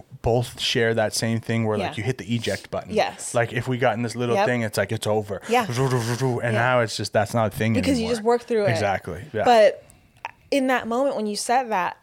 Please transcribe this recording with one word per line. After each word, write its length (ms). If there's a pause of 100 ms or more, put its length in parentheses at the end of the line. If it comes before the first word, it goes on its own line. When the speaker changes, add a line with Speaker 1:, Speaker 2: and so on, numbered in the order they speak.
(220)
Speaker 1:
both 400
share 320
that 220
same 260
thing 240
where, 140
like, 140
Speaker 2:
Yeah. 40
Speaker 1:
you 60
hit 160
the 160
eject 360
button. 220
Speaker 2:
Yes. 420
Speaker 1:
Like, 200
if 120
we 120
got 180
in 60
this 120
little 200
Speaker 2:
Yep. 120
Speaker 1:
thing, 160
it's 140
like, 160
it's 140
over. 420
Speaker 2:
Yeah. 180
Speaker 1:
And 60
Speaker 2:
Yeah. 800
Speaker 1:
now 280
it's 180
just, 160
that's 180
not 140
a 100
thing 160
Speaker 2:
Because 260
you 60
Speaker 1:
anymore. 80
Speaker 2:
just 100
work 200
through 240
it. 40
Speaker 1:
Exactly. 520 (100)
Yeah. 120
Speaker 2:
But 380 (680)
in 160
that 200
moment 300
when 100
you 100
said 340
that, 320